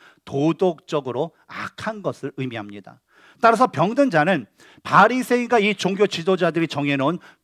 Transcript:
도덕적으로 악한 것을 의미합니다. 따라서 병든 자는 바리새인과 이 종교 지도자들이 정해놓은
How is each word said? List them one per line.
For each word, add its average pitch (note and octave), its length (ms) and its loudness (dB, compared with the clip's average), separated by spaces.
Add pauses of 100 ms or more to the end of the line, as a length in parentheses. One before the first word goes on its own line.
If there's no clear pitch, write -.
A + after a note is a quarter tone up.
(240)
도덕적으로 D3+ 1080 -2 (140)
악한 - 540 -10
것을 C#3 340 -6
의미합니다. A2+ 640 -10 (400)
따라서 A3+ 260 4
병든 A#3 440 0
자는 D#3 360 0 (380)
바리새인과 A#3+ 760 4
이 G#3 160 2
종교 G3 320 0
지도자들이 E3 640 0
정해놓은 C#3+ 500 -2 (260)